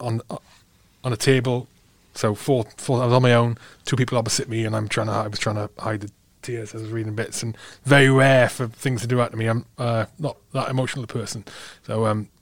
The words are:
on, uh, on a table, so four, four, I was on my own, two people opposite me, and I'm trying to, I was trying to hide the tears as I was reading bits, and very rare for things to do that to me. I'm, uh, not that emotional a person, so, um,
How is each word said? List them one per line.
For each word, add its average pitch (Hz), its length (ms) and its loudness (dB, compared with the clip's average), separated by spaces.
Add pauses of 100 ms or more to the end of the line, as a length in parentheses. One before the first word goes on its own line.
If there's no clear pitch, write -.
on, 113 300 -4
uh, - 80 -10 (640)
on 127 80 -2
a 107 40 -2
table, 123 520 2 (460)
so 107 200 0
four, 127 300 0 (140)
four, 127 240 0
I - 20 0
was 120 80 4
on 127 100 6
my 123 120 6
own, 117 240 2 (260)
two - 120 0
people 123 200 0
opposite 113 320 -2
me, 113 160 -2
and 110 100 -2
I'm 107 140 -2
trying 107 200 -2
to, 107 40 -2
I 107 160 -2
was 104 100 -8
trying 107 180 -2
to 104 120 -4 (100)
hide 110 220 -4
the 101 100 -12 (300)
tears 113 340 -10
as 113 60 -12
I 110 40 -10
was 107 80 -10
reading 110 220 -4
bits, - 280 -6
and 117 120 -6 (300)
very 139 240 8
rare 131 400 6
for - 180 -6
things 117 360 -4
to 120 40 -6
do 123 120 0
that 120 140 0
to - 40 -14
me. 113 100 -2
I'm, 117 200 0 (100)
uh, 117 300 -2 (120)
not 147 200 -6 (140)
that 135 180 -4
emotional 131 340 -4
a 110 40 -12
person, 110 360 -8 (420)
so, 113 200 0
um, 107 240 -2 (120)